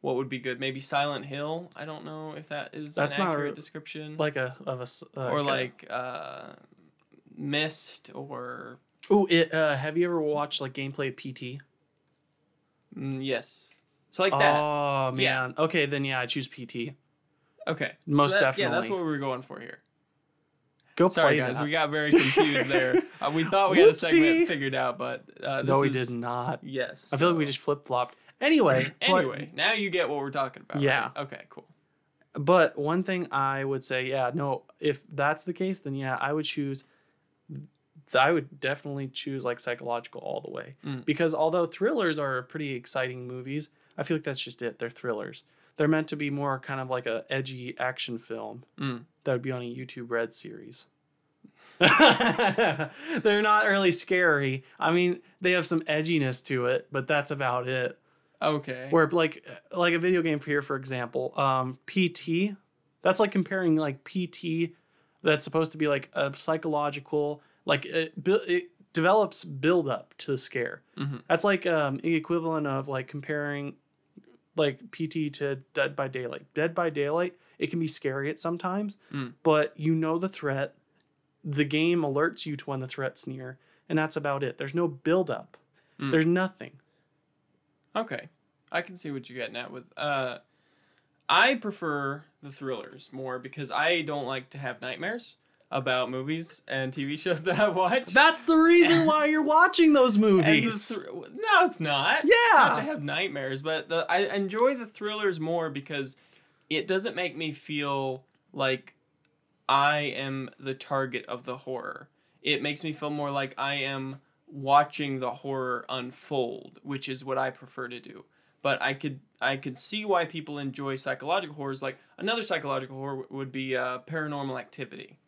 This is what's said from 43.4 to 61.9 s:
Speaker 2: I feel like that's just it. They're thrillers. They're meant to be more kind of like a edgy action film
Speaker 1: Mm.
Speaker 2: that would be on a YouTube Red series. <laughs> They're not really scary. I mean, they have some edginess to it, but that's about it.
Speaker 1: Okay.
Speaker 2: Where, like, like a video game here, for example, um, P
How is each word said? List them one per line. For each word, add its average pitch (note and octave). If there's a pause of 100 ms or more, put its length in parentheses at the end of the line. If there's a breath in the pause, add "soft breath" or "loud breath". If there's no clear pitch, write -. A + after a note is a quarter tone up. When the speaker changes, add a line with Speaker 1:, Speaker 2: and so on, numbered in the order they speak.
Speaker 2:
I D3+
feel D#3
like D#3
that's C3+
just -
it. A#2
They're A#2
thrillers. A2 (320 soft breath)
They're D3+
meant D#3
to D#3
be D3
more C#3
kind C3+
of B2+
like B2+
a A2+
edgy C3
action B2+
film A2+ (140)
Speaker 1:
Mm. C3 (200)
Speaker 2:
that C#3+
would B2+
be C3
on B2+
a - (100)
YouTube B2
Red A#2
series. - (920 soft breath)
<laughs> -
They're A3
not G#3+
really G3
scary. D3 (140 soft breath)
I D#3+
mean, F3+ (200 soft breath)
they F3+
have F3
some E3
edginess D#3
to B2+
it, B2+
but C3+
that's C#3+
about B2+
it. B2+ (440)
Speaker 1:
Okay. C#3
Speaker 2:
Where, D#3+
like, D#3+ (260)
like F3
a E3
video F3+
game D#3
here, C#3+
for C#3
example, B2+
um, C3
P F#3